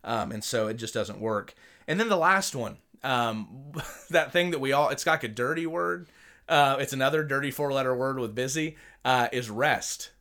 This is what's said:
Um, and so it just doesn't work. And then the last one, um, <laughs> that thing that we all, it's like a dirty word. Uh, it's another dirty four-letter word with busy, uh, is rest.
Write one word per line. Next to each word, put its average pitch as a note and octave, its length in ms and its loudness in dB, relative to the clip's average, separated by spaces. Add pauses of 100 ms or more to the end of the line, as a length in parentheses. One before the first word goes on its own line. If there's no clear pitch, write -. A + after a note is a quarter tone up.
Um, A2 260 -2
and G#2+ 140 -8
so A2 240 0
it A2 60 -4
just A2+ 200 -8
doesn't G#2 240 -4
work. G#2+ 360 -4 (340)
And D#3+ 100 0
then A3+ 100 2
the G3+ 80 4
last F#3 380 2
one, A2 220 -4 (260)
um, B2 720 -2 (180)
<laughs> - 200 -18
that D#3 220 4
thing F3 200 2
that D3 80 -2
we C3+ 120 2
all, C#3 180 4
it's - 160 -2
like D#3+ 180 2
a A2+ 40 -4
dirty C3+ 380 -2
word. F3 420 -4 (400)
Uh, C#3+ 300 6
it's C#3 140 -4
another C#3+ 320 2
dirty C#3 260 -2
four-letter C3+ 460 0
word C3 220 -2
with A2 160 -4
busy, D3 420 -2 (280)
uh, B2+ 280 4
is A#2+ 180 -4
rest. B2 600 -2 (100)